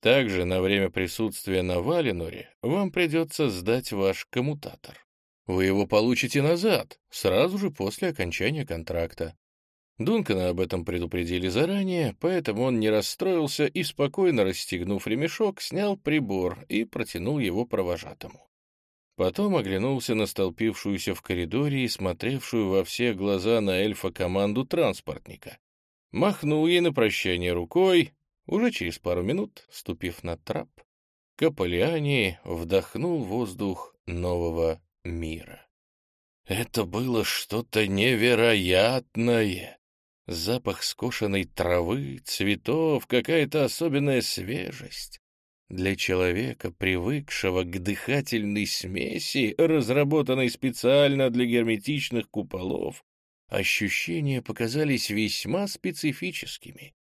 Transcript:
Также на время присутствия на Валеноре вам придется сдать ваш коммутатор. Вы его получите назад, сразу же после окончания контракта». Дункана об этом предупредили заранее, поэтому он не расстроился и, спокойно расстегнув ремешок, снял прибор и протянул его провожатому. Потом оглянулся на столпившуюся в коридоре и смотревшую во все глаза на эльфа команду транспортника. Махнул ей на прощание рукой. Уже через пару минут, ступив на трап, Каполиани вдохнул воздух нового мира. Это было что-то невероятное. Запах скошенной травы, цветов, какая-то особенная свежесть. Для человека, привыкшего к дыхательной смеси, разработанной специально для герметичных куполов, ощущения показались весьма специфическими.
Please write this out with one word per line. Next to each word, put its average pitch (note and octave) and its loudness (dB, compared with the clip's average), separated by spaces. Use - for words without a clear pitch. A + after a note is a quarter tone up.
Также A2 4
на F#2 0
время G2 4
присутствия F#2+ -2
на F2+ 0
Валеноре G#2+ -2
вам F3 0
придется D#3+ 0
сдать G#2+ -2
ваш G2 0
коммутатор. - -6
Вы F#2 2
его G2 4
получите A#2+ 2
назад, E3+ 0
сразу F#3 2
же F#3+ -2
после F#3+ -4
окончания A#2+ -2
контракта». E2 -6
Дункана A2 2
об F2 -2
этом F2+ -2
предупредили F2 -2
заранее, E3+ 0
поэтому D3+ 0
он B2 0
не G#2+ 2
расстроился D3+ 0
и, E3+ -2
спокойно C#3+ 2
расстегнув F#2 -2
ремешок, D#3+ -2
снял G3+ -2
прибор G2+ -2
и A2 0
протянул G#2+ -4
его G#2 0
провожатому. F2 -4
Потом F#3 2
оглянулся A#2 0
на G#2+ 2
столпившуюся G2 -2
в - -16
коридоре B2 -2
и - -2
смотревшую G#2+ -2
во F#2+ 4
все A#2+ 0
глаза G2+ 2
на F#2+ 2
эльфа G2 0
команду G2+ 0
транспортника. - -4
Махнул D#3 2
ей F3 4
на E3+ 4
прощание F2+ 2
рукой. E3 4
Уже A3+ 2
через - -6
пару F2+ 0
минут, D3+ -4
ступив - -8
на E2+ -4
трап, - -6
Каполиани C3+ 2
вдохнул F#2+ 0
воздух G2 -4
нового E2+ 0
мира. E2 -8
Это A2 -2
было A2 0
что-то A2 -2
невероятное. A2 4
Запах F#2+ -4
скошенной G2+ -2
травы, F2 0
цветов, B2+ 0
какая-то D3 2
особенная C#3+ 2
свежесть. - -8
Для F#2 0
человека, F#2 0
привыкшего F#2 0
к F2+ -6
дыхательной G#2 -2
смеси, G#2 -2
разработанной C#3 2
специально C3+ 2
для B2 2
герметичных A#2 0
куполов, - -6
ощущения C3 0
показались A#2+ -2
весьма A2 0
специфическими. - -6